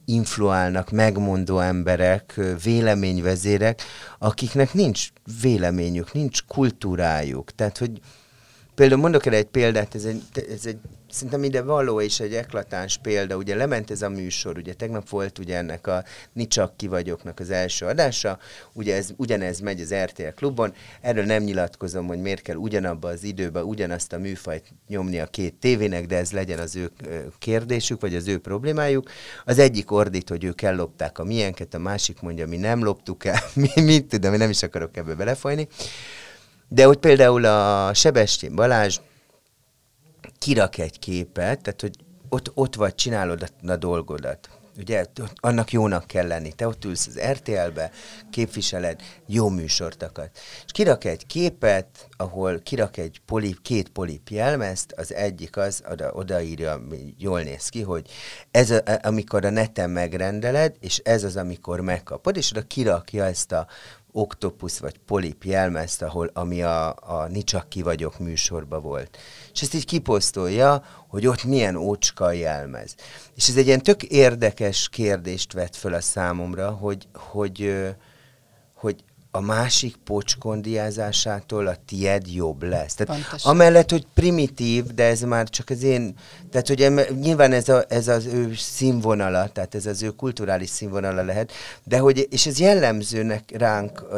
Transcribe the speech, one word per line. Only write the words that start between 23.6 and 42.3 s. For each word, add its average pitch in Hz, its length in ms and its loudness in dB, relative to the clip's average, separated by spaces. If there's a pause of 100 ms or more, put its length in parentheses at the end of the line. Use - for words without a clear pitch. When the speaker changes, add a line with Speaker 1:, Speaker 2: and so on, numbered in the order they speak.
Speaker 1:
ugyanazt 92 500 -6
a 85 40 -8
műfajt 90 560 -10 (140)
nyomni 92 320 -4
a 78 60 -6
két 90 280 -6
tévének, 104 520 0
de 90 120 -2
ez 87 140 -2
legyen 92 280 -6
az 85 160 -8
ő, 90 160 -6 (160)
ö, 82 100 -8 (220)
kérdésük, 113 640 -2
vagy 90 140 -2
az 87 120 -6
ő 98 100 0
problémájuk. 135 720 -2 (360)
Az 123 140 6
egyik 120 320 6
ordít, 101 380 0
hogy 85 140 -6
ők 87 180 -6
ellopták 90 580 -4
a 82 40 -8
miénket, 98 500 -4
a 85 60 -10
másik 98 420 -6
mondja, 82 260 -8
mi 82 100 -6
nem 113 260 0
loptuk 98 420 -4
el, 98 140 0 (120)
<laughs> - 20 -14
mi, 139 280 4
mit 156 240 6
tudom, 98 280 0
én 107 60 4
nem 110 100 4
is 101 140 0
akarok 85 340 -8
ebbe 80 180 -8
belefolyni. 139 520 -4 (1000)
De 131 200 10
ott 139 120 10
például 123 460 8
a 101 480 4
Sebestyén 104 600 4
Balázs 107 440 2 (1400)
kirak 110 400 2
egy 80 220 -6
képet, 90 600 -4
tehát, - 200 -8
hogy 104 140 -8 (340)
ott, - 240 -4